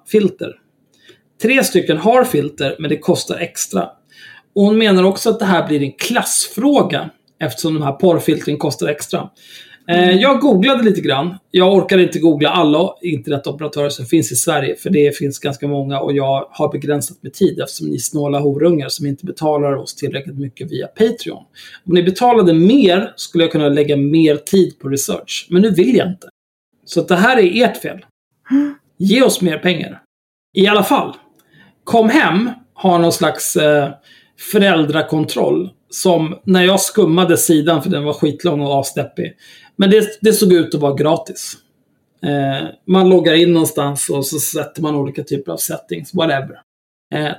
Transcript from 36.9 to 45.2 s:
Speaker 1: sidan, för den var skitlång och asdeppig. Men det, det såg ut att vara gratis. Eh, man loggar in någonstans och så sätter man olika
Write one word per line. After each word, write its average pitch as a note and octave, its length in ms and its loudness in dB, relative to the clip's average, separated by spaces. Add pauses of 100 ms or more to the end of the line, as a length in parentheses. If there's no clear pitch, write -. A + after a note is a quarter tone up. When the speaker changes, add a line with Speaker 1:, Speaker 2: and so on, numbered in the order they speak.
Speaker 1:
sidan, D#3+ 460 2
för F#3 80 -4
den D3 140 -2
var D3 80 -4
skitlång D3 480 -2
och C#3+ 200 -2
asdeppig. - 520 -8 (440)
Men G3 140 2
det, G#3+ 300 2
det G#3+ 120 4
såg G3+ 200 4
ut E3 220 2
att D3 60 -2
vara C#3+ 140 0
gratis. D3+ 600 -4 (680)
Eh, C#3+ 440 -4 (180)
man F#3 220 4
loggar E3+ 260 4
in E3+ 180 4
någonstans D3 580 -2
och C#3 160 -4
så D#3 120 -8
sätter D3 440 -8
man D3+ 120 -2
olika C#3+ 300 -6